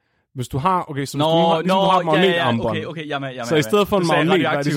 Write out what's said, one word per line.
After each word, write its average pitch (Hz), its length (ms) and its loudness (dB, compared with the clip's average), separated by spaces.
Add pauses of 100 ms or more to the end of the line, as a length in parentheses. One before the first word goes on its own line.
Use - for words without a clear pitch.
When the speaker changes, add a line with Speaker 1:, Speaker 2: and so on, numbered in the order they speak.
(360)
Speaker 1:
hvis 127 120 -8
du 143 100 -6
har, 180 320 0
okay, 139 160 -8
så 139 120 -10
hvis - 20 0
Speaker 2:
Nå, 151 60 2
Speaker 1:
du 160 60 2
har, 165 300 2
ligesom 185 160 0
Speaker 2:
nå, 196 60 2
Speaker 1:
du 190 40 4
har 185 120 4
et 175 60 -2
Speaker 2:
ja, 160 60 0
ja, 170 400 2
Speaker 1:
magnetarmbånd, 113 260 -2
Speaker 2:
okay, - 80 -6
okay, 160 220 -10
jamen, 143 240 -6
jamen, 127 140 -10
Speaker 1:
så 139 100 0
i - 20 4
Speaker 2:
jamen. 151 60 2
Speaker 1:
stedet 208 240 0
for 208 100 0
Speaker 2:
Du 185 40 2
Speaker 1:
en 170 60 0
Speaker 2:
sagde 151 180 2
Speaker 1:
magnet, 175 220 2
hvad 151 100 0
er 143 60 -2
det - 20 -4
så 147 120 -2